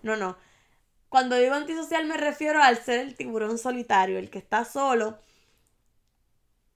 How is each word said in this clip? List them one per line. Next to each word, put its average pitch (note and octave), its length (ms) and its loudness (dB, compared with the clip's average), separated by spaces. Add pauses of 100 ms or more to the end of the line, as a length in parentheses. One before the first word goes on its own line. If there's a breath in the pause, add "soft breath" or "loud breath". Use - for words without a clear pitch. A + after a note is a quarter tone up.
No, A3 140 -2
no. F#3 200 -6 (720 soft breath)
Cuando B3+ 300 2
digo B3+ 180 4
antisocial D#4+ 500 -4
me D#4 120 -4
refiero D4+ 440 0
al A#3+ 160 6
ser A#3+ 220 -2
el C4+ 160 -8
tiburón A3+ 420 -4
solitario, A3 600 0
el F#3+ 100 -10
que - 80 -14
está G#3+ 280 -2
solo A#3 520 -2 (1600 soft breath)